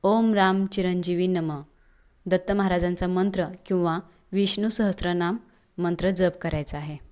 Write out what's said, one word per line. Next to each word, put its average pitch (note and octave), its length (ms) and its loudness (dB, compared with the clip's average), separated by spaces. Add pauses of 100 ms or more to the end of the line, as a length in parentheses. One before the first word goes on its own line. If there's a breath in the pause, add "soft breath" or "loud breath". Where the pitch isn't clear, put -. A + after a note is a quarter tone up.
ओम A3 320 2
राम F#3+ 320 2
चिरंजीवी F3+ 600 0
नमः, D#3+ 340 -2 (680)
दत्त F#3 260 0
महाराजांचा F3+ 540 0
मंत्र F#3 380 0 (220)
किंवा F3 320 0 (340 soft breath)
विष्णू G3+ 360 0
सहस्त्रनाम F3+ 680 0 (420 soft breath)
मंत्र F3 320 0
जप F3+ 300 0
करायचा D3+ 380 -4
आहे. D3 340 -12